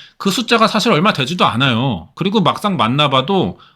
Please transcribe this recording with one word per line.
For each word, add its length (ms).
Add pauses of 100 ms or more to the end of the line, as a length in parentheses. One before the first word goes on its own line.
(180)
그 120
숫자가 380
사실 240
얼마 220
되지도 320
않아요. 680
그리고 260
막상 360
만나봐도 840 (160)